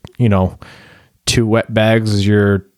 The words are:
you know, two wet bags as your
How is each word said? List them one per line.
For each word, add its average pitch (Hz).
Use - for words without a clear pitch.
you 117
know, 95
two 117
wet 110
bags 110
as 101
your 101